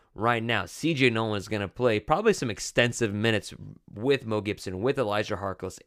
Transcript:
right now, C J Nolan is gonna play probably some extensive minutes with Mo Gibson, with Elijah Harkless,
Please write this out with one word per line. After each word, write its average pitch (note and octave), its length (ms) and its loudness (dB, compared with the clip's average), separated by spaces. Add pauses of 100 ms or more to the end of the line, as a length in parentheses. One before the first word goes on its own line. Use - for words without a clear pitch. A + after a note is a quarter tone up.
(160)
right A#2 260 2
now, A2+ 240 0
C D#3 280 -2
J C3 160 6
Nolan A2+ 280 0
is F#2+ 120 -6
gonna G2+ 180 -2
play A2+ 320 2
probably G3+ 320 2
some C#3 180 -2
extensive A#2 640 0
minutes G#2+ 400 0 (400)
with B2 320 0
Mo A2 140 0
Gibson, F#2+ 420 -4
with C3+ 160 2
Elijah G#2+ 380 -2
Harkless, F#2 520 -6